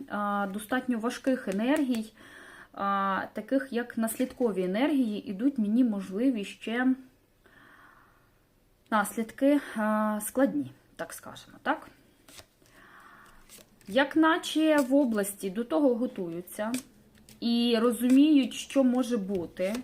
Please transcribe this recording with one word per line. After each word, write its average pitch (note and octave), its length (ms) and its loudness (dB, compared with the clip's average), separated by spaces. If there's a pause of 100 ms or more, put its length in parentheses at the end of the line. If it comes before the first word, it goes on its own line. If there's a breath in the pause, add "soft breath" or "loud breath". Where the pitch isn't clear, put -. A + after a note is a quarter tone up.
а, G3+ 440 -2
достатньо B3 460 -4
важких B3 480 -2
енергій, A#3 680 0 (600 loud breath)
а, G3 480 0 (120)
таких C4+ 380 -2
як A#3+ 260 -6
наслідкові A3+ 680 -2
енергії, A3 640 0
ідуть A3+ 280 -2
мені A3 260 2
можливі G#3 600 -2
ще B3+ 500 -2 (2000 soft breath)
наслідки, A#3 680 2 (140)
а, G#3+ 500 0
складні, F3 460 0 (240)
так - 180 -10
скажемо, - 500 -18
так? D4+ 240 -4 (2000 loud breath)
Як C4 280 0
наче D#4+ 640 4
в C4 180 2
області G#3 540 0
до G#3 140 -6
того C#4+ 320 2
готуються G3+ 760 -6 (680)
і A#3 420 2
розуміють, B3+ 720 4
що - 300 0
може B3 340 2
бути, F#3+ 680 -4